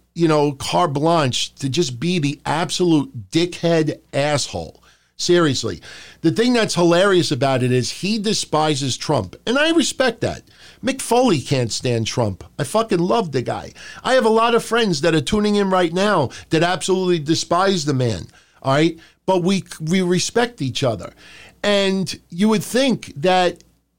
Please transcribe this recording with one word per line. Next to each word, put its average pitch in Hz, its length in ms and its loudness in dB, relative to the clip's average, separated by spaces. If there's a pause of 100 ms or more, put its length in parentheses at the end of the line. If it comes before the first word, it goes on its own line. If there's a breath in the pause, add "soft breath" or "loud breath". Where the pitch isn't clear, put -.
(140)
you 165 140 0
know, 151 240 2
carte 165 420 -2
blanche 147 640 0
to 139 120 -6
just 131 320 -2
be 175 180 0
the 143 280 -2
absolute 147 840 0
dickhead 165 680 0 (140)
asshole. 139 680 -4 (380 soft breath)
Seriously. 147 600 2 (400 loud breath)
The 165 100 2
thing 240 220 2
that's 220 240 0
hilarious 175 560 4
about 131 320 0
it 123 80 0
is 127 180 0
he 214 300 -4
despises 156 760 -2
Trump. 113 380 -4 (140)
And 240 100 0
I 311 140 2
respect 262 480 0
that. 90 240 -6 (360 loud breath)
Mick 269 220 -4
Foley 233 380 2
can't 123 320 -2
stand 117 340 -2
Trump. 104 380 -2 (120)
I 131 60 -6
fucking 208 380 0
love 190 320 0
the 131 100 -2
guy. 104 300 -8 (320 loud breath)
I 247 100 2
have 254 100 4
a 226 40 4
lot 226 260 4
of 226 100 0
friends 214 360 0
that 160 160 2
are 156 40 2
tuning 208 360 2
in 196 140 2
right 180 220 2
now 180 380 0 (200 loud breath)
that 160 120 2
absolutely 180 560 0
despise 170 640 0
the 147 100 0
man. 117 340 -2 (340 soft breath)
All 135 100 0
right? 160 240 2 (300 loud breath)
But 190 160 2
we, 190 220 0 (160)
we 170 220 0
respect 185 600 -2
each 131 220 -4
other. 110 280 -4 (520 loud breath)
And 196 520 0 (120)
you 185 220 2
would 214 120 2
think 254 540 -2
that 185 480 0 (340)